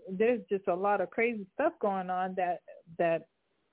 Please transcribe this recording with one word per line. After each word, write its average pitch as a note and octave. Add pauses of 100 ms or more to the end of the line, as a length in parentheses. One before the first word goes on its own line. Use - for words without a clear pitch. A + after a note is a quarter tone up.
There's G#3+
just G3
a F3
lot G3+
of F3
crazy A3+
stuff E4
going F#3+
on F#3
that, F3+ (360)
that E3 (440)